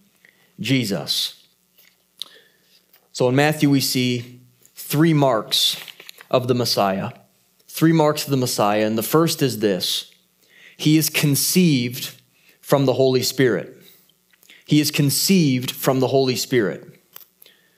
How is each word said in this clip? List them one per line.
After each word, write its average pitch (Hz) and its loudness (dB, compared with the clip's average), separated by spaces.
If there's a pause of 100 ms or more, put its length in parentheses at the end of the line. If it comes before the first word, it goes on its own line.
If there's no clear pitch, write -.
(580)
Jesus." 107 -4 (1800)
So 127 0
in 127 0
Matthew, 151 2
we 139 2
see 123 -4 (340)
three 160 0
marks 135 0 (520)
of 123 0
the 127 2
Messiah. 104 -2 (580)
Three 160 2
marks 151 2
of 135 -10
the 139 0
Messiah, 107 0
and 110 -2
the 110 -2
first 160 0
is 117 -2
this. 98 -2 (640)
He 156 2
is 156 0
conceived 139 0 (480)
from 139 2
the 127 2
Holy 131 2
Spirit. 110 0 (960)
He 147 2
is 147 -2
conceived 139 0
from 135 -2
the 127 0
Holy 131 0
Spirit. - -4 (760)